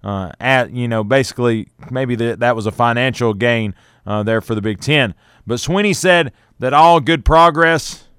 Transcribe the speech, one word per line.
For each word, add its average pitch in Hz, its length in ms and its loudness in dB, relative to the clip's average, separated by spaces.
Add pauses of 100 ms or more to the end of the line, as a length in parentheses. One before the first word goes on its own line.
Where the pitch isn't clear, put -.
Uh, 98 360 -6
at, 127 320 0
you 123 160 -4
know, 113 160 -2
basically, 120 640 0 (240)
maybe 123 240 -4
the, 117 220 -2
that 120 180 0
was 110 100 -6
a 107 60 -2
financial 120 640 0
gain, 110 420 0 (300)
uh, 107 180 -4
there 113 160 0
for 113 160 -6
the 104 60 -4
Big 104 180 -4
Ten. 135 340 0 (320)
But 113 100 -4
Swinney 190 380 -2
said 170 380 0 (280)
that 127 140 -4
all 160 280 6
good 143 240 -2
progress 165 800 2 (140)